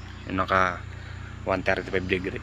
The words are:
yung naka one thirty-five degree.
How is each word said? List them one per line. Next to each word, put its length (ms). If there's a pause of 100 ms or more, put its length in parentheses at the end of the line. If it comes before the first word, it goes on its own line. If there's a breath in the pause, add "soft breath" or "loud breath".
(240)
yung 160
naka 400 (640 loud breath)
one 160
thirty-five 480
degree. 340